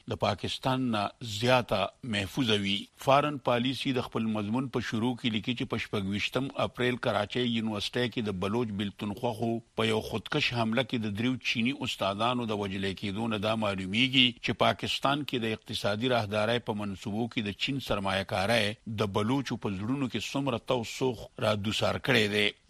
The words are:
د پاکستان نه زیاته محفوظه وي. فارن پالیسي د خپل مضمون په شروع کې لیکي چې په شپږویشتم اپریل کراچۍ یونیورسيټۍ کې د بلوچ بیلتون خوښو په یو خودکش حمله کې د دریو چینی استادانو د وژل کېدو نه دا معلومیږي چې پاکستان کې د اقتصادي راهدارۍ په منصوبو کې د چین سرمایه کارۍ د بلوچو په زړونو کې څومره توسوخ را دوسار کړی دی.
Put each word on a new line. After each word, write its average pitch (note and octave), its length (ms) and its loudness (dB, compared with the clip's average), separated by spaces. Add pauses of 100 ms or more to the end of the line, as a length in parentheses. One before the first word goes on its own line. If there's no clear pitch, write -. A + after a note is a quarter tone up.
(140)
د G2 120 -6
پاکستان B2+ 680 0
نه G#2 380 -4
زیاته A2+ 840 2
محفوظه G#2 480 2
وي. G2 140 2 (280)
فارن C#3+ 320 4 (120)
پالیسي B2+ 480 2
د A#2+ 100 -2
خپل A2+ 300 -2
مضمون A2+ 400 -2
په A2+ 120 -2
شروع A#2 260 2
کې A2+ 200 0
لیکي A#2+ 200 -2
چې B2+ 180 -6
په A#2 120 -2
شپږویشتم G#2 640 -2 (180)
اپریل B2 400 0
کراچۍ G#2 380 0
یونیورسيټۍ A2+ 680 0
کې B2+ 160 -2
د F#2+ 160 -2
بلوچ A2 360 0
بیلتون G#2 380 -4
خوښو A#2 320 -2 (300)
په A2+ 100 4
یو A2 80 2 (100)
خودکش - 500 -2
حمله A2+ 240 2
کې B2 220 -2
د G#2 140 -2
دریو B2+ 160 2 (160)
چینی A#2+ 220 0 (140)
استادانو A2+ 640 0
د G#2 100 0
وژل G2 260 -2 (140)
کېدو G#2 320 -2
نه G#2+ 120 0
دا A2 80 2 (120)
معلومیږي A2 640 4 (160)
چې - 200 0
پاکستان C3+ 640 2
کې C3 180 -2
د A2 120 -2
اقتصادي A2 580 -2
راهدارۍ A2 540 0
په G#2 120 -2
منصوبو G#2 460 -4
کې A2 200 -4
د G2 180 -6
چین C3+ 220 -2
سرمایه G2 460 0
کارۍ G#2 680 0
د G#2 160 0
بلوچو A#2+ 480 0
په G#2 120 -2
زړونو B2 340 -2
کې A2 80 -4 (120)
څومره C#3 260 0 (140)
توسوخ B2+ 520 -2 (220)
را G#2+ 80 4 (140)
دوسار G2 400 0
کړی A#2 180 6 (100)
دی. G#2 120 4 (220)